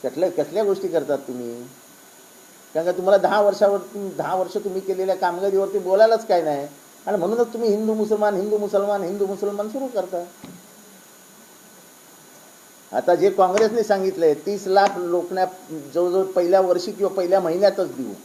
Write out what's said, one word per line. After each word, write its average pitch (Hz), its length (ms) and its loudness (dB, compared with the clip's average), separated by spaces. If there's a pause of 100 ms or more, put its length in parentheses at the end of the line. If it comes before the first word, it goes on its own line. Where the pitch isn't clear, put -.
कसल्या, 143 280 -2
कसल्या 156 320 -2
गोष्टी 190 240 0
करतात 147 300 0
तुम्ही? 120 460 -10 (1080)
कारण 160 120 -2
का 180 60 0
तुम्हाला 185 260 4
दहा 190 240 4
वर्षावर, 202 380 4 (380)
दहा 156 180 -2
वर्ष 185 220 -2
तुम्ही 190 240 -4
केलेल्या 185 340 -2
कामगिरीवरती 196 640 0
बोलायलाच 220 480 4
काय 180 140 4
नाही. 147 260 -2 (380)
आणि 202 120 0
म्हणूनच 226 360 0
तुम्ही 226 160 -2
हिंदू 214 240 0
मुसलमान, 214 420 0
हिंदू 208 220 0
मुसलमान, 202 440 0
हिंदू 196 240 -2
मुसलमान 202 440 -4
सुरू 262 180 -6
करता. 185 360 -6 (2750)
आता 175 180 2
जे 170 140 2
काँग्रेसने 208 540 2
सांगितलंय, 190 500 2
तीस 196 340 -6
लाख 196 300 2
लोकण्या 175 480 -2 (480)
जवळजवळ 180 300 2
पहिल्या 185 380 2
वर्षी 180 300 0
किंवा 190 220 -2
पहिल्या 185 260 2
महिन्यातच 180 560 0
देऊ 120 180 -8 (120)